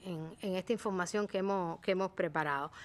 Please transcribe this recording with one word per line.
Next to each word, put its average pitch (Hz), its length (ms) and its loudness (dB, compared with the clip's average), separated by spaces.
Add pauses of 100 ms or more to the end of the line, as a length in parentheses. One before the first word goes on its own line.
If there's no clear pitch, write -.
en, 160 380 -6
en 190 140 0
esta 185 180 0
información 202 540 0
que 202 100 -2
hemos, 190 420 0
que - 120 0
hemos 185 200 2
preparado? 151 600 0 (140)